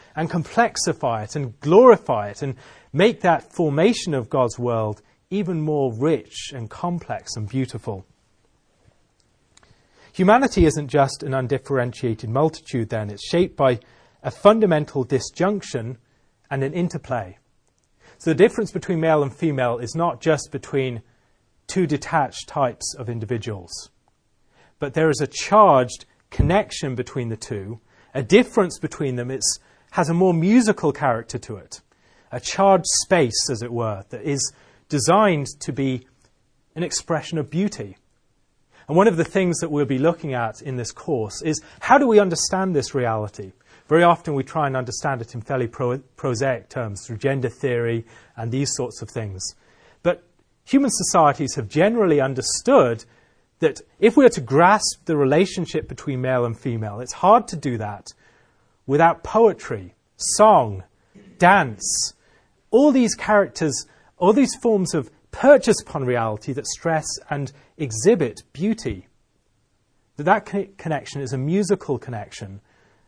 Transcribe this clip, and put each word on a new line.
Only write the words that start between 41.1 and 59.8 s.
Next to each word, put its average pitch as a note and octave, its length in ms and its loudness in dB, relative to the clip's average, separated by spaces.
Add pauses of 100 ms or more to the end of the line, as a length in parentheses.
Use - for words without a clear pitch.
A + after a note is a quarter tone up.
is D#3 200 -4 (180)
how - 180 4
do C#4 100 4
we A3 120 6
understand F#3 560 0
this C3 180 -2
reality? G#2+ 600 -6 (340)
Very E3 160 4
often E3+ 300 2
we C3+ 100 -2
try D3 240 -4
and C3+ 80 -4
understand B2+ 460 -6
it - 120 -12
in A#2 80 -10
fairly B2+ 260 -4
pro-, B2 320 -4 (180)
prosaic B2+ 520 -4
terms G#2+ 360 -10
through A2 120 -12
gender C3+ 320 -2
theory A#2 560 -4 (300)
and A2+ 160 -8
these C3+ 240 -4
sorts A#2+ 260 -8
of G#2+ 80 -12
things. G2+ 460 -10 (480)
But F3 200 -2 (420)
human C#4 260 2
societies D3+ 640 2
have A2+ 140 -8
generally F#3 500 2
understood C3 840 2 (540)
that D3+ 200 0 (200)
if A#3 180 4
we C#4 80 8
are A#3 40 8
to - 120 0
grasp E3 640 2
the E3 100 0
relationship D#3 720 0
between C3 320 -8
male B2+ 260 0
and A#2 140 -6
female, A2 400 -6
it's B2 140 -12
hard G#3+ 340 4
to - 80 -10
do C3+ 220 -4
that G#2 300 -10 (800)
without D#3+ 380 2
poetry, B2 720 0 (220)